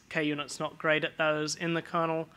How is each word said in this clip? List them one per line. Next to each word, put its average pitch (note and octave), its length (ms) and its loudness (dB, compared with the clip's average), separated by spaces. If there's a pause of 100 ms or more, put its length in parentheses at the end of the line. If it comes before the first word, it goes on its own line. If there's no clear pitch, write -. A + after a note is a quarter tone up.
K-unit's D3 500 -2
not D#3 180 -4
great D#3 260 4
at D#3 140 -4
those D3+ 380 2
in E3+ 180 -2
the E3 80 0
kernel. E3 540 0